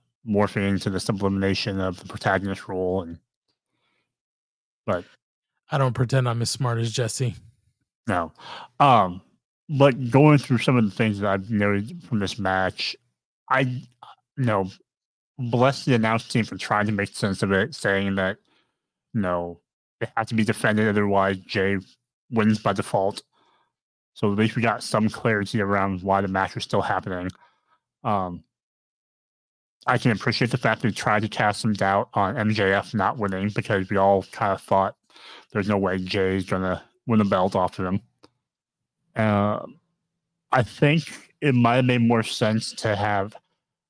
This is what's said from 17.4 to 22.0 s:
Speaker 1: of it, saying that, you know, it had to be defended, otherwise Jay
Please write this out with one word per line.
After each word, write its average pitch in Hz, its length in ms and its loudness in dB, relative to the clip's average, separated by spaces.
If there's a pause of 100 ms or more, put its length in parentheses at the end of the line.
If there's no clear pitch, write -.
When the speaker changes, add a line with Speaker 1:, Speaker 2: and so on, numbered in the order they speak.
Speaker 1:
of 98 80 0
it, 107 240 0
saying 98 400 -2
that, 95 220 -2 (760)
you 117 60 -2
know, 87 400 -4 (400)
it 117 160 -6
had 113 140 -2
to 117 60 -6
be 110 80 2
defended, 107 440 2
otherwise 98 520 2
Jay 98 380 -2 (520)